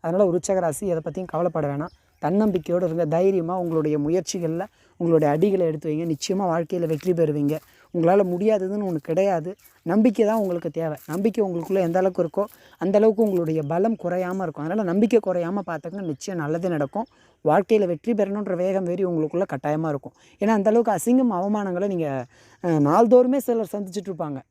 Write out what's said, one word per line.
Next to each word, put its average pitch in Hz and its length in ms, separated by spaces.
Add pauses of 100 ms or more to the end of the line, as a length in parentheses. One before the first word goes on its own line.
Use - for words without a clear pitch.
அதனால 180 300
விருச்சிக 185 300
ராசி 170 260
எதை 165 180
பத்தியும் 175 220
கவலைப்பட 160 500
வேணாம். 156 120 (360)
தன்னம்பிக்கையோடு 180 600
இருங்க. 165 220
தைரியமா 180 520
உங்களுடைய 160 400
முயற்சிகள்ல 165 680 (300)
உங்களுடைய 160 380
அடிகளை 185 320
எடுத்து 156 260
வைங்க. 160 220
நிச்சயமா 190 280
வாழ்க்கையில 170 440
வெற்றி 160 260
பெறுவீங்க. 151 460 (360)
உங்களால 175 280
முடியாததுன்னு 196 640
ஒண்ணு 170 80
கிடையாது. 175 580 (280)
நம்பிக்கை 214 440
தான் 220 100
உங்களுக்கு 175 340
தேவை. 160 260 (100)
நம்பிக்கை 196 380
உங்களுக்குள்ள 185 360
எந்த 170 180
அளவுக்கு 185 240
இருக்கோ, 170 220 (340)
அந்த 196 200
அளவுக்கு 220 240
உங்களுடைய 170 400
பலம் 180 320
குறையாம 180 480
இருக்கும். 151 220
அதனால 190 180
நம்பிக்கை 208 440
குறையாம 180 400
பார்த்துக்கங்க. 170 360
நிச்சயம் 170 380
நல்லது 165 280
நடக்கும். 165 360 (400)
வாழ்க்கையில 196 420
வெற்றி 175 260
பெறணுன்ற 202 440
வேகம் 190 280
வெறி 180 200
உங்களுக்குள்ள 170 380 (120)
கட்டாயமா 151 340
இருக்கும். 143 240 (260)
ஏன்னா, 202 80
அந்த 214 240
அளவுக்கு 226 220
அசிங்கம், 240 420
அவமானங்களை 196 520
நீங்க, 151 400 (360)
அஹ், 165 180
நாள்தோறுமே 240 560
சிலர் 226 360
சந்திச்சுட்டு 196 360
இருப்பாங்க. 156 280 (140)